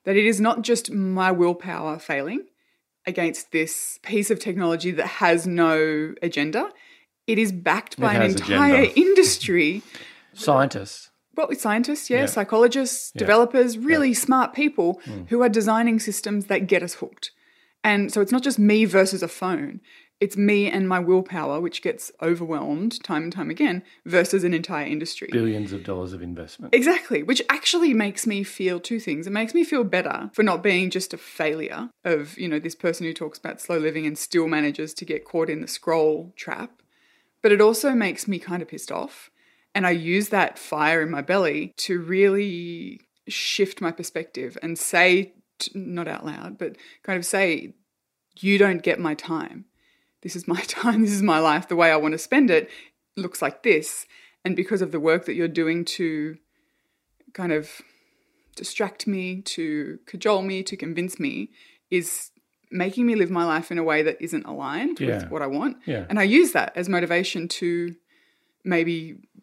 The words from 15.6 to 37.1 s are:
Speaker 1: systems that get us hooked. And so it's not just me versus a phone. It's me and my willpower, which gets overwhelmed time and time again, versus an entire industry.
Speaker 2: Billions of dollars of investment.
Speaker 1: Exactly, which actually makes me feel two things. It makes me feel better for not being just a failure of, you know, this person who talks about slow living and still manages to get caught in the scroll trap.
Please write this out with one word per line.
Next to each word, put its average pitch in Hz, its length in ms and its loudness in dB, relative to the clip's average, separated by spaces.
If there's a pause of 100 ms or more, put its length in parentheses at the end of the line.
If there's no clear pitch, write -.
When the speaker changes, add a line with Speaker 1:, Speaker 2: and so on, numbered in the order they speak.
Speaker 1:
systems 208 480 -4
that 190 200 0
get 175 140 4
us 175 140 -6
hooked. - 360 -12 (520)
And 202 280 4
so 208 100 2
it's 196 100 2
not 254 120 2
just 262 140 0
me 214 280 6
versus 190 360 4
a 170 60 -2
phone. 170 520 -6 (400)
It's 202 160 0
me 202 320 4
and 190 220 0
my 185 100 2
willpower, 170 640 0
which 175 220 -6
gets - 280 -6 (120)
overwhelmed 165 800 -2
time 160 180 -4
and 170 100 -6
time 180 200 -6
again, 185 320 0 (200)
versus 180 400 4
an 180 80 2
entire 165 360 -4
industry. 151 440 -6
Speaker 2:
Billions 107 400 0
of 95 120 -8
dollars 92 280 -8
of 90 120 -12
investment. 87 500 -6
Speaker 1:
Exactly, 247 480 2
which 233 280 0
actually 320 440 2
makes 208 320 -2
me 202 180 -2
feel 185 360 -4
two 226 200 -6
things. 165 280 -6
It - 40 -8
makes 220 220 -2
me 339 100 4
feel 285 200 0
better - 500 -2
for - 80 2
not 185 220 2
being 185 260 2
just 185 240 -6
a 170 60 -10
failure 160 720 -6 (120)
of, 156 360 -2
you 180 80 -6
know, 151 100 -2
this 156 160 -8
person 170 320 -4
who 165 80 -6
talks 156 240 -10
about - 240 -12
slow 175 160 -4
living 156 300 -2
and 151 100 -4
still 170 300 0
manages 151 480 -2
to - 100 -12
get 156 180 -6
caught 165 280 -2
in 156 100 -6
the - 60 -10
scroll 160 680 0
trap. - 460 -12 (640)